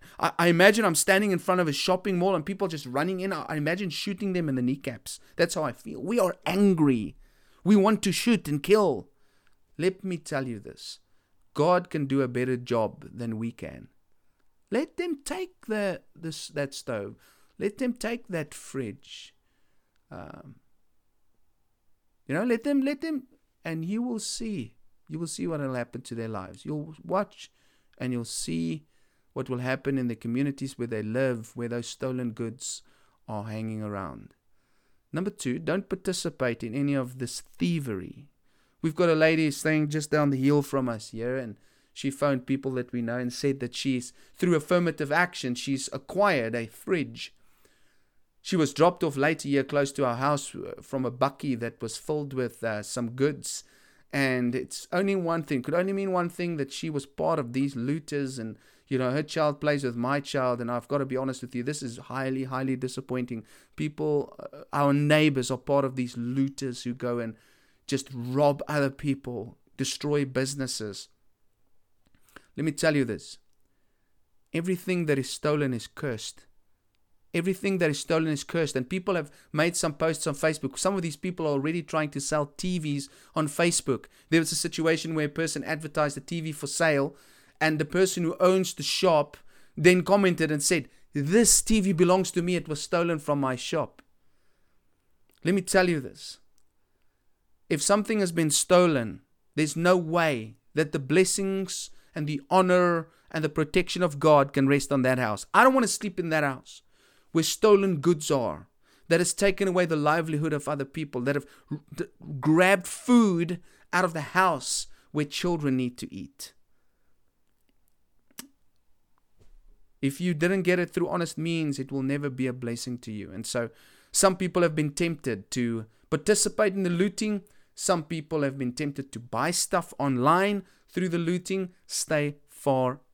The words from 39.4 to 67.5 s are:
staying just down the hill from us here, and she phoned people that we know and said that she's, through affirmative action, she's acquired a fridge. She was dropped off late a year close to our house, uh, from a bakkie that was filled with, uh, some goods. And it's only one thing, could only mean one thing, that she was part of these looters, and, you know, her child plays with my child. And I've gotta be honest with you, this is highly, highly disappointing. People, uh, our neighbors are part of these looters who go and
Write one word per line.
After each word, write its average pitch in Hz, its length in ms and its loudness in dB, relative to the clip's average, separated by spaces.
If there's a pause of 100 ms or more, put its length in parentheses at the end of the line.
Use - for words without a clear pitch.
staying 151 380 0
just 151 220 -2
down 147 180 4
the 135 80 2
hill 143 240 6
from 135 280 -2
us 110 220 -8
here, 120 260 -4
and 113 200 -8 (360)
she 135 180 -4
phoned 139 340 0
people 135 260 -2
that 123 200 -6
we 120 100 -4
know 117 160 -4
and 123 160 -4
said 139 260 -2
that 123 140 -6
she's, 127 400 -2 (220)
through 180 200 2
affirmative 156 560 0
action, 160 440 0
she's 135 360 -4
acquired 139 600 0
a 117 140 -4
fridge. 120 640 -6 (1080)
She - 140 -2
was 160 180 4
dropped 175 300 4
off 139 140 -2
late 156 280 0
a 143 40 -4
year 139 140 2
close 143 300 0
to 139 120 0
our 120 100 0
house, 143 380 -2
uh, - 280 -12
from 127 240 -4
a 120 60 -2
bakkie 131 480 -2
that 117 220 -8
was 113 160 -8
filled 147 360 -4
with, 123 300 -4
uh, 107 200 -4
some 117 280 -6
goods. 135 520 -2 (500)
And 127 420 0
it's - 380 -8
only 196 220 2
one 165 280 -2
thing, 131 200 -2
could 170 100 -4
only 185 180 0
mean 196 200 -2
one 175 180 0
thing, 175 280 -4
that 139 140 -4
she - 180 -8
was 143 160 -4
part 156 340 -2
of 123 140 -6
these 139 220 -2
looters, 135 640 -4
and, 110 200 -8 (300)
you 131 100 -2
know, 127 140 0
her 147 120 0
child 147 360 0
plays 147 240 0
with 120 140 -4
my 135 240 0
child. 127 400 -2
And 117 100 -4
I've 120 160 -6
gotta 143 180 0
be 131 120 -4
honest 131 240 -4
with 123 140 -14
you, 120 80 -2
this 147 200 -4
is 120 140 -10
highly, 131 480 -4
highly 131 300 -2
disappointing. 127 680 -6 (320)
People, 151 640 -2
uh, - 200 -14 (120)
our 143 220 4
neighbors 147 560 4
are 131 80 -2
part 139 260 2
of 131 120 -2
these 123 200 -4
looters 131 680 -4
who 123 100 -4
go 123 240 -4
and 113 180 -6 (500)